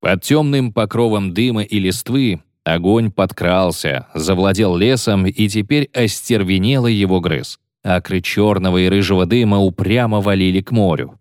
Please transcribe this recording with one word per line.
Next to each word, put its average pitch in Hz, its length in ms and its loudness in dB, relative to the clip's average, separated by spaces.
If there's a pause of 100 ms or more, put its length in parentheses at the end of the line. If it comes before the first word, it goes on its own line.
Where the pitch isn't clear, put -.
Под 92 220 -2
темным 139 500 0
покровом 107 600 0
дыма 113 280 0
и 104 180 -2
листвы 101 600 -2 (220)
огонь 95 460 0
подкрался, 87 1040 -2
завладел 92 640 0
лесом 104 500 0
и 101 220 -2
теперь 110 460 -2
остервенело 110 960 0
его 98 320 2
грыз. 80 380 -6 (240)
Акры 92 380 -2
черного 92 580 0
и 92 100 4
рыжего 92 360 2
дыма 104 340 2
упрямо 104 600 0
валили 95 400 2
к - 100 -10
морю. 92 500 0